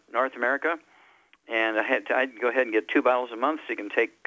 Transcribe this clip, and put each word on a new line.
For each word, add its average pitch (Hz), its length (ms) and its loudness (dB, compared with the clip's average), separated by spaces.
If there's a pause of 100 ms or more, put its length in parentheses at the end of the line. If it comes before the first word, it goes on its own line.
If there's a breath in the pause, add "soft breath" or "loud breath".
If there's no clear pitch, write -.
(120)
North 127 240 0
America. 135 440 0 (680 soft breath)
And 113 300 0
I 110 60 2
had 107 240 0
to, 120 100 0
I'd 127 240 -2
go 120 80 2
ahead 131 140 2
and 113 100 -4
get 107 140 2
two 143 160 2
bottles 123 280 2
a 117 40 -12
month, 143 260 -2
so - 120 -8
you 104 40 -10
can 104 120 -8
take, 117 220 0 (160)